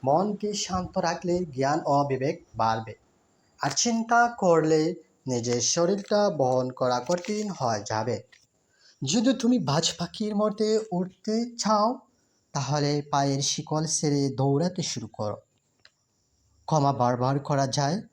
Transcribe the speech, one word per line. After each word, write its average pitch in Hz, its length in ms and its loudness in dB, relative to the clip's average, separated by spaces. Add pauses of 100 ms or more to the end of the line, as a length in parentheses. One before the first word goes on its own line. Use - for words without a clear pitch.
মনকে 202 500 0
শান্ত 180 440 -4
রাখলে 175 360 0 (220)
জ্ঞান 139 300 2
ও 143 100 4 (120)
বিবেক 131 280 -2 (200)
বাড়বে। 113 380 0 (680)
আর 143 160 -2
চিন্তা 233 440 2 (180)
করলে 160 420 4 (460)
নিজের 120 340 0 (140)
শরীরটা 196 460 2 (100)
বহন 127 400 0
করা 123 360 0
কঠিন 208 440 -2
হয়ে 117 400 -2
যাবে। 113 260 -2 (880)
যদি 220 320 2
তুমি 247 240 2
বাজ 147 280 0 (100)
পাখির 208 400 -6
মধ্যে 214 340 0 (220)
উঠতে 185 420 -4 (280)
চাও, 208 260 4 (680)
তাহলে 143 360 0 (200)
পায়ের 139 320 2
শিকল 151 440 -2
ছেড়ে 143 360 0 (140)
দৌড়াতে 139 460 0
শুরু 110 260 -6
করো। 107 300 -6 (1300)
ক্ষমা 139 240 2
বারবার 123 440 0 (120)
করা 139 180 0
যায় 143 300 -2 (160)